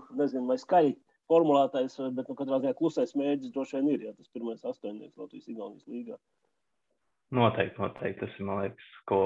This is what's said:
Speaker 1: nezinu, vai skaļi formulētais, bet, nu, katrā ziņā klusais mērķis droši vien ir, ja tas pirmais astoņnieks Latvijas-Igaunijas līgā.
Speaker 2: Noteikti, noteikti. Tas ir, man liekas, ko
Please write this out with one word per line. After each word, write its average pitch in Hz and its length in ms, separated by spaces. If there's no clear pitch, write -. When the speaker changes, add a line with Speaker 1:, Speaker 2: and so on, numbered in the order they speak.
Speaker 1:
nezinu, 131 320
vai 127 160
skaļi 160 320
formulētais, 143 720
bet, 262 160
nu, 254 80
katrā 269 240
ziņā 262 160
klusais 330 400
mērķis 139 320
droši 135 300
vien 147 160
ir, 110 120
ja - 60
tas - 160
pirmais 117 320
astoņnieks 107 560
Latvijas-Igaunijas 107 720
līgā. 120 280
Speaker 2:
Noteikti, 107 520
noteikti. - 380
Tas - 160
ir, 98 100
man 98 160
liekas, - 280
ko 98 220